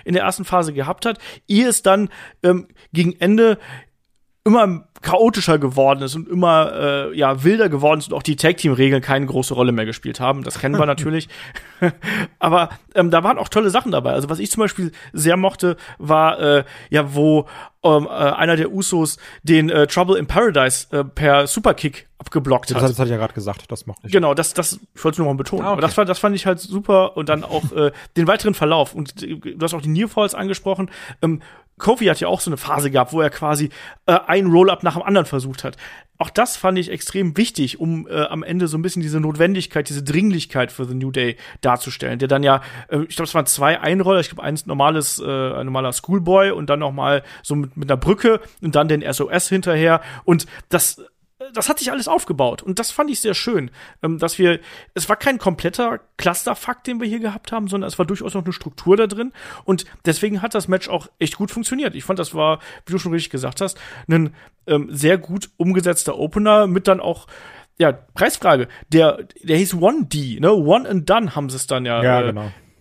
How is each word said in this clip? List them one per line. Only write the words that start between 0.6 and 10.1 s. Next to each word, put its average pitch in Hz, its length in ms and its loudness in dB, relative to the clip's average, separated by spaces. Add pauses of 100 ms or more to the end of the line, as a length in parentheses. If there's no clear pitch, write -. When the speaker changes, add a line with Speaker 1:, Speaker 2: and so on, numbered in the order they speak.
Speaker 1:
gehabt 139 340 -4
hat, 226 140 -4 (260)
ehe 226 220 4
es - 140 0
dann, 196 260 4 (340)
ähm, 180 240 4 (260)
gegen 170 200 2
Ende 214 460 4 (880)
immer 208 420 4 (120)
chaotischer 185 580 2
geworden 135 440 2
ist 135 120 -8
und 160 140 -10
immer, 165 440 4
äh, 143 440 -2
ja, 135 280 2
wilder 208 260 4
geworden 147 300 2
ist - 80 -10
und - 60 -6
auch 139 80 -4
die 151 140 -2
Tag-Team-Regeln 135 680 2
keine 139 220 0
große 131 300 -2
Rolle 123 180 2
mehr 113 140 -2
gespielt 123 340 -10